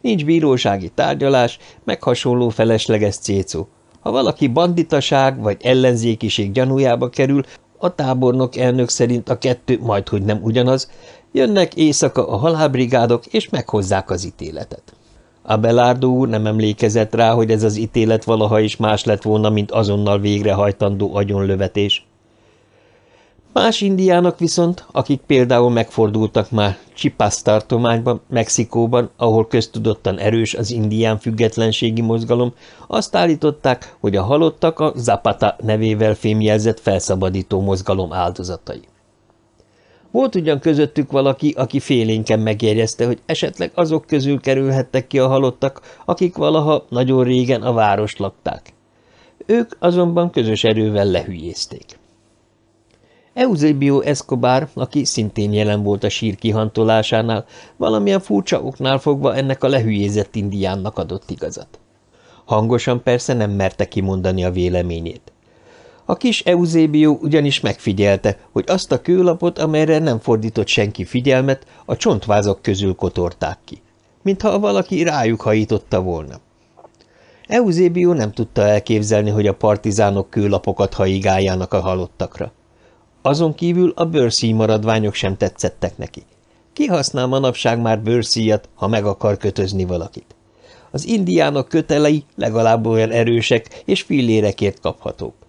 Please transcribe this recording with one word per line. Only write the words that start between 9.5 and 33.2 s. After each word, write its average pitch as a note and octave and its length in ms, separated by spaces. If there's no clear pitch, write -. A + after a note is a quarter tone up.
majdhogy G#2 400
nem G#2+ 200
ugyanaz, B2 480
jönnek G#3 420
éjszaka D3 540
a A2+ 80
halálbrigádok, B2+ 920
és - 220
meghozzák G2 640
az F#2 140
ítéletet. - 720
Abelardo A#2+ 680
úr B2+ 200
nem G#2+ 180
emlékezett G#2+ 680
rá, A2+ 180
hogy A2+ 180
ez A2 120
az G#2+ 140
ítélet A2 480
valaha A2 360
is G#2+ 160
más G#2+ 280
lett G#2 180
volna, G#2+ 280
mint G#2 200
azonnal G2+ 480
végrehajtandó G2+ 960
agyonlövetés. G2 920
Más A3+ 280
indiánok F#3 580
viszont, E3+ 540
akik C3+ 280
például B2 500
megfordultak A2 800
már G#2 280
Chiapas - 480
tartományban, A#2 840
Mexikóban, A#2 880
ahol A2 300
köztudottan A2 720
erős A2+ 360
az G#2 160
indián A2 480
függetlenségi A2+ 840
mozgalom, A#2 540
azt - 300
állították, D3+ 840